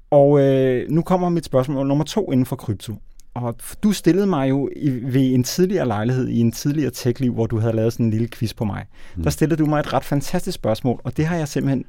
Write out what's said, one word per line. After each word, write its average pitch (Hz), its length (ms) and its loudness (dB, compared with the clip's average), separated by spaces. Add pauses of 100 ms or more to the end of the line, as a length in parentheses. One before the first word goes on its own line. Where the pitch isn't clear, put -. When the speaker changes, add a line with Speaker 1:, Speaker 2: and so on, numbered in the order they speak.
(100)
Speaker 1:
Og, 143 300 6
øh, 131 500 2
nu 160 120 2
kommer 180 260 0
mit 170 160 0
spørgsmål 135 420 0
nummer 143 180 2
to - 280 -2
inden 131 140 4
for - 100 -6
krypto. - 380 -8 (400)
Og 120 280 -4
f-, - 200 -14
du 208 100 4
stillede 185 340 2
mig 139 240 2
jo 135 260 0
i, 143 140 -2
ved 127 440 2
en 123 100 4
tidligere 180 420 0
lejlighed, 117 420 0
i 117 120 0
en 117 120 4
tidligere 143 380 -2
tech-liv, 120 440 -2
hvor 113 120 0
du 110 120 -2
havde 113 180 0
lavet 113 160 2
sådan 117 140 0
en 110 60 2
lille 113 160 0
quiz - 260 -6
på - 100 -4
mig. 98 220 -6 (300)
Speaker 2:
Mm. 85 60 -6
Speaker 1:
Der 147 80 0
stillede 156 320 2
du 147 40 2
mig 151 140 2
et - 120 -4
ret 131 120 0
fantastisk 175 500 -2
spørgsmål, 117 500 -2
og 120 120 -6
det 156 100 0
har 175 100 -2
jeg 156 120 -2
simpelthen 135 400 -2